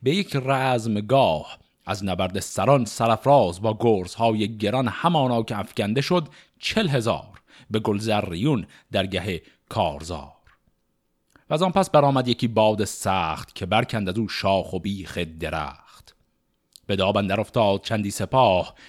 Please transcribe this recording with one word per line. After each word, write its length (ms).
به 120
یک 300
رزمگاه 1120
از 180
نبرد 360
سران 440
سرافراز، 760
با 200
گرزهای 800
گران 300
همانا 540
که 160
افکنده 420
شد 280
چل 300
هزار، 540
به 80
گلزریون 880
درگه 500
کارزار. 640
و 40
از 80
آن 100
پس 180
برآمد 380
یکی 200
باد 360
سخت، 720
که 120
برکند 420
از 100
او 100
شاخ 440
و 60
بیخ 400
درخت. 960
به 100
داب 200
اندر 240
افتاد 420
چندی 280
سپاه، 640